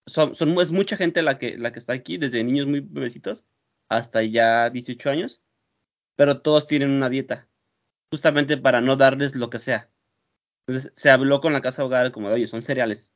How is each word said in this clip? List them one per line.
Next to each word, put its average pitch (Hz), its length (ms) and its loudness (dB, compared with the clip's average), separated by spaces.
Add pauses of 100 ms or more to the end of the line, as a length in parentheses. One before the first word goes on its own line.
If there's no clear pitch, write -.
son, - 300 0
son, 156 140 0 (120)
es 165 100 0
mucha 196 260 -2
gente 170 260 0
la 139 160 0
que, - 180 -8
la 117 140 -6
que 117 80 -16
está 123 140 -6
aquí, 143 240 -10
desde 120 260 -2
niños 139 240 -2
muy 143 140 -2
bebecitos 123 640 -10 (460)
hasta 117 340 -2
ya 113 460 2
dieciocho 123 400 -8
años, 170 320 -6 (760)
pero 143 260 4
todos 151 260 2
tienen 139 240 0
una 135 180 0
dieta, 131 380 -6 (640)
justamente 147 460 2
para 127 240 4
no 131 160 2
darles 135 380 2
lo 120 140 -6
que 117 100 -8
sea. 117 300 -6 (800)
Entonces, 131 280 -6
se - 140 2
habló 135 300 6
con 156 140 0
la 135 80 0
casa 127 240 -4
hogar 127 260 0
como 104 180 -8
de, 110 60 0
"Oye, 117 120 0
son 113 140 -8
cereales, 120 540 -4